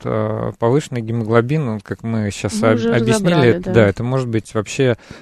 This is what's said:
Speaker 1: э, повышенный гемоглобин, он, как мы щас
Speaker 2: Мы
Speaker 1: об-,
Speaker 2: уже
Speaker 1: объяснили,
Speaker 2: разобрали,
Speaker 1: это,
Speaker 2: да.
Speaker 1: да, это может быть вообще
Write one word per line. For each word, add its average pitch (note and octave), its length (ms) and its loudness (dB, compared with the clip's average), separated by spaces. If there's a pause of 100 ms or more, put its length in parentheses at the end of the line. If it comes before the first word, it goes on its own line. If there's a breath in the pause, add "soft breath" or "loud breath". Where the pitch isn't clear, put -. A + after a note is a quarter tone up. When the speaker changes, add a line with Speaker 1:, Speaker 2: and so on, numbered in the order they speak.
Speaker 1:
э, A2 560 -4
повышенный A#2+ 420 0
гемоглобин, A#2 680 0
он, G#2+ 120 -6
как - 240 -10
мы A2 260 -2
щас - 320 -4
Speaker 2:
Мы A2+ 60 2
Speaker 1:
об-, A2+ 80 6
Speaker 2:
уже A3+ 180 0
Speaker 1:
объяснили, A#2+ 200 2
Speaker 2:
разобрали, F3 360 4
Speaker 1:
это, F3 120 2
Speaker 2:
да. A2+ 120 -4
Speaker 1:
да, A2 140 6
это G2 160 -2
может B2+ 240 -2
быть A2+ 260 -4
вообще A2+ 420 0 (260 loud breath)